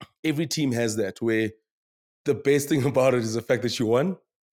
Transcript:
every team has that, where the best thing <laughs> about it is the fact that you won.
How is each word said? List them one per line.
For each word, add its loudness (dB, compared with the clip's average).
every -2
team -2
has 0
that, -4
where 0
the 2
best 2
thing 0
<laughs> 0
about 2
it 2
is -4
the -4
fact 0
that -4
you 0
won. 0